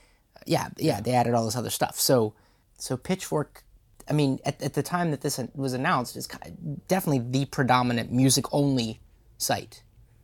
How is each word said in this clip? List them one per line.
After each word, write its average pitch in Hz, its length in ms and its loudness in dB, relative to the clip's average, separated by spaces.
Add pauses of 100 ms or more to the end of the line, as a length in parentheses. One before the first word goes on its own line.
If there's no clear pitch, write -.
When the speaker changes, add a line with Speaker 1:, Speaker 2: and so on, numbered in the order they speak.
(460)
Speaker 1:
yeah, - 220 -2 (100)
yeah, 147 180 0
Speaker 2:
Yeah. 101 60 -6
Speaker 1:
they 120 100 -2
added 120 220 2
all 117 100 2
this 110 120 -4
other 110 140 -6
stuff. - 300 -4
So, 113 340 2 (440)
so - 180 -8
Pitchfork - 680 -6 (460)
I - 40 -2
mean, 143 320 6
at, - 180 -2
at 143 120 -2
the 143 80 2
time 175 280 0
that 143 120 -2
this 139 180 -2 (140)
was 135 180 -2
announced, 131 440 0
is 127 100 -10
ki-, - 260 -14 (360)
definitely 156 400 2
the 135 180 0
predominant 123 680 2
music-only 131 880 2 (380)
site. - 440 -6 (420)